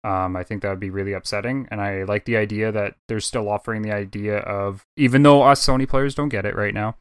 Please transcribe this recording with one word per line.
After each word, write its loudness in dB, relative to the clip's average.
Um, -2
I -6
think -8
that -2
would -4
be -8
really -4
upsetting, -6
and -6
I -4
like -4
the 0
idea 0
that -4
they're -4
still -4
offering -4
the -4
idea -4
of, -6
even 6
though 10
us 6
Sony 2
players 0
don't -2
get -4
it -4
right -2
now -4